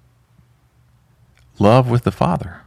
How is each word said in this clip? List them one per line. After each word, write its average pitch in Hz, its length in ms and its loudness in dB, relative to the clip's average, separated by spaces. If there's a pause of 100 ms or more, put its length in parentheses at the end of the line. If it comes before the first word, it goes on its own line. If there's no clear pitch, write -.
(1600)
love 120 300 2
with 120 160 -2
the 101 80 -4
Father. - 540 -6